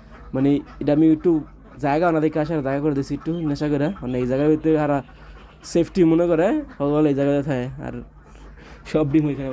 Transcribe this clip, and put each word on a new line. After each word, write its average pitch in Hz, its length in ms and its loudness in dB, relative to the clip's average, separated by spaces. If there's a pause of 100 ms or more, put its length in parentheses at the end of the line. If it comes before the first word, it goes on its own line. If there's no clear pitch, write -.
(340)
মানে, 139 160 2 (300)
এটা 139 160 0
আমি 160 100 4 (100)
একটু 175 140 0 (540)
জায়গা 151 300 2
না 156 100 2
দেখে 160 200 0
আসার 156 220 -4
জায়গা 139 180 -2
করে 151 140 0
দিছি 139 200 -4
একটু 156 120 -8 (200)
নেশা 143 220 -2
করে। 147 160 0 (140)
মানে, 127 200 -6
এই 123 80 -2
জায়গার 139 220 2
ভিতরে 156 300 2
হারা 143 160 0 (720)
সেফটি 170 300 0 (120)
মনে 165 180 4
করে 165 160 2 (320)
সকল 147 320 2
এই 139 80 2
জায়গাতে 139 300 2
থাকে। 127 180 -2 (200)
আর 120 80 -10 (960)
সব 156 220 0
ডিম 151 180 4
ওইখানে 135 220 -6